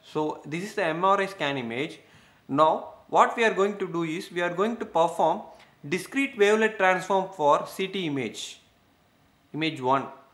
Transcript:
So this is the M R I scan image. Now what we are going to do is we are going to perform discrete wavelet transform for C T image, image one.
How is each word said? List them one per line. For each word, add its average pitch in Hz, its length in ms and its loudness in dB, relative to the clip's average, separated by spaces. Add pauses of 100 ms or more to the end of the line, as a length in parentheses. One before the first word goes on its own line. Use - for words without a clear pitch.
So 151 420 -6
this 165 200 -8
is 208 100 -12
the 196 120 -2
M 160 180 -2
R 196 160 4
I 196 60 0
scan 143 320 -4
image. 120 420 -6 (480)
Now 156 460 2 (140)
what 190 280 4
we 233 80 2
are 208 100 2
going 196 240 0
to 190 80 -4
do 170 160 -4
is 165 300 -6
we 175 80 -4
are 175 120 -2
going 208 260 0
to 220 60 -6
perform 170 580 2 (460)
discrete 214 480 -4
wavelet 214 400 4
transform 185 600 2
for 151 320 4
C 190 180 -6
T 190 200 -6
image, 135 540 -6 (920)
image 151 280 -4
one. 131 280 2 (260)